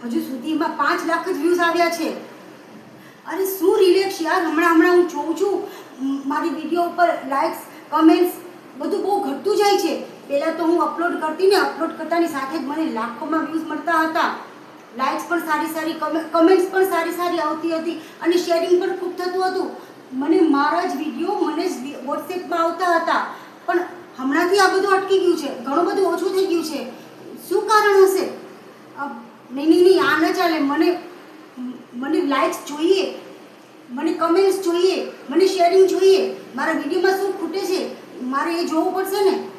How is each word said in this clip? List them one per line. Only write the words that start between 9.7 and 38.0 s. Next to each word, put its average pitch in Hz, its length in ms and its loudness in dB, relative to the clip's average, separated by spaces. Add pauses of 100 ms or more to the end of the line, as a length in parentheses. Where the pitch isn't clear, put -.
છે. - 260 -2 (240)
પહેલાં 320 300 -2
તો 339 60 -2
હું 330 180 4
અપલોડ 320 400 -2
કરતી 320 260 0
ને, 403 80 6
અપલોડ 349 360 0
કરતાની 330 360 -2
સાથે 277 300 -6
જ 285 40 -4
મને 294 240 -4
લાખોમાં 240 540 -4
વ્યૂઝ 311 280 -6
મળતા 311 240 -6
હતા. 320 440 0 (600)
લાઇક્સ 294 300 -4
પણ 339 120 -2
સારી 311 280 -4
સારી, 320 260 -6
કમે-, 311 380 -6
કમેન્ટ્સ 349 400 4
પણ 381 180 2
સારી 330 220 -2
સારી 349 260 -2
આવતી 320 400 -4
હતી 320 160 -6 (280)
અને 349 160 2
શેરિંગ 339 440 2
પણ 381 140 -2
ખૂબ - 220 -8
થતું 359 300 -2
હતું. 370 240 -4 (420)
મને 311 280 4
મારા 302 420 2
જ 370 120 -2
વીડિયો 320 440 -4
મને 330 300 -2
જ 240 120 -6
વી-, 254 260 -10
WhatsApp-માં 339 520 -6
આવતા 339 260 0
હતા. 330 500 0 (300)
પણ 349 140 0 (380)
હમણાંથી 339 420 0
આ 381 80 6
બધું 392 240 2
અટકી 381 280 2
ગયું 339 180 2
છે, 277 220 -8
ઘણું 294 260 0
બધું 392 200 4
ઓછું 349 280 0
થઈ 381 120 2
ગયું 330 180 0
છે. 285 200 -6 (680)
શું 403 180 0
કારણ 415 360 6
હશે? 381 220 2 (720)
અ, 277 100 -8 (440)
નહીં, 285 180 -2
નહીં, 349 140 8
નહીં, 349 200 6
આ 294 140 2
ન 339 160 2
ચાલે. 339 260 0
મને, 311 400 2 (920)
મને 285 280 -2
લાઇક્સ 277 360 0 (100)
જોઈએ, 339 520 0 (720)
મને 302 240 -4
કમેન્ટ્સ 359 500 2
જોઈએ, 339 480 0 (180)
મને 339 180 4
શેરિંગ 370 400 4
જોઈએ. 381 480 4 (200)
મારા 302 160 -2
વીડિયોમાં 359 400 0
શું 381 280 -2
ખૂટે 349 200 -6
છે, 370 360 -4 (260)